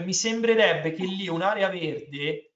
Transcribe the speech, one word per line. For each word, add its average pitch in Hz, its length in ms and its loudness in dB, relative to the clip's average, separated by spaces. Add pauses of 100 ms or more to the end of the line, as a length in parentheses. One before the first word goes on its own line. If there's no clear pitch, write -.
mi 185 100 -2
sembrerebbe 220 800 2
che 185 120 -4
lì 190 220 -4
un'area 190 420 0
verde 147 880 -6